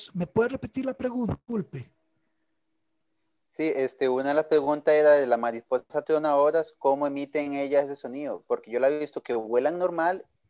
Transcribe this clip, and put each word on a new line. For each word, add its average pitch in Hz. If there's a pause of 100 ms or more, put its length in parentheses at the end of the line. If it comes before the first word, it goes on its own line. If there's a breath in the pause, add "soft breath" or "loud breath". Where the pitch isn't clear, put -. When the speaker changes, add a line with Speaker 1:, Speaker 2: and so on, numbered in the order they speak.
(140)
Speaker 1:
¿Me 175
puede 233
repetir 262
la 262
pregunta? 240
Disculpe. 165 (1600)
Speaker 2:
Sí, 156
este, 135
una 131
de 147
las 156
preguntas 151
era 151
de 143
la 120
mariposa 117
tronadoras, 151
¿cómo 139
emiten 143
ellas 143
ese 139
sonido? 127
Porque 117
yo 120
la 135
he 151
visto 151
que -
vuelan 120
normal 175 (260)